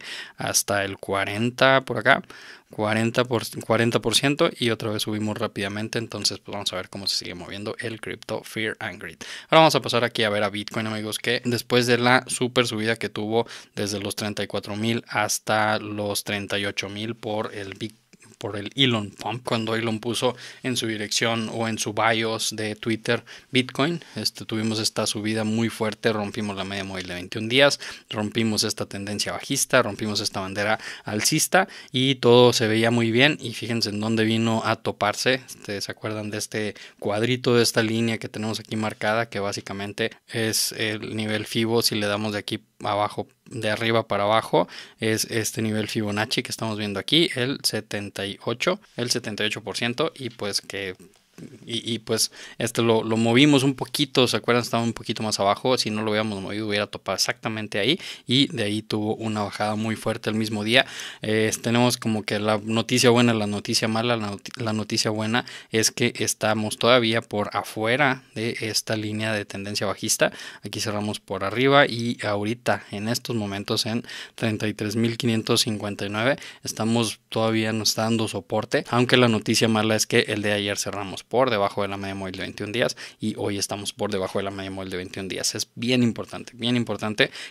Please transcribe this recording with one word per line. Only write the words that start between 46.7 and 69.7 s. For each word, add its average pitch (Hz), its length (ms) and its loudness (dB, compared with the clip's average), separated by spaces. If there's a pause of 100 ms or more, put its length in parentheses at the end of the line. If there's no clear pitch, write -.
viendo 101 220 -4
aquí, 156 360 2
el 127 280 -2
setenta 104 640 -4
y 101 180 -8
ocho, - 380 -2 (160)
el 120 120 -4
setenta 110 340 -2
y 107 40 2
ocho 107 160 -4
por 95 140 -6
ciento, 120 380 -2
y 123 160 -10
pues 101 280 -4
que 98 380 -8 (680)
Y, 117 280 -4
y, 110 60 -4
pues, - 320 -2 (280)
este 120 240 0
lo, 110 200 4
lo 110 140 0
movimos 127 460 6
un 139 100 4
poquito, 135 540 2
¿se 117 100 0
acuerdan? 120 240 2
Estaba 117 220 0
un 117 100 0
poquito - 300 -6
más 107 160 -2
abajo, 104 380 2
si 117 120 -2
no 107 140 -2
lo 110 80 0
hubiéramos 107 300 0
movido 101 260 -6
hubiera 104 200 0
topado - 280 -6
exactamente 110 640 -4
ahí, 131 200 2 (280)
y 131 280 4
de 117 80 -2
ahí 104 200 0
tuvo 110 320 -2
una 107 260 -4
bajada 107 340 -2
muy 110 200 -2
fuerte 113 340 -4
el 107 60 -2
mismo 110 280 -2
día. 120 220 4 (360)
Eh, 110 300 2 (100)
tenemos 120 360 4
como 110 260 -2
que 107 160 -2
la 107 240 2
noticia 117 460 4
buena, 120 240 6
la 107 140 0
noticia 104 400 -2
mala. 113 160 0
La 120 140 2
noti-, 101 440 -8
la 110 120 -2
noticia 110 380 0
buena 110 340 0 (260)
es 110 180 2
que 120 280 0
estamos 107 600 0
todavía 117 440 4
por 104 340 -4
afuera 123 680 0 (120)
de 113 240 -4
esta 110 380 -2
línea 107 360 -2
de 104 120 -4
tendencia 101 420 -6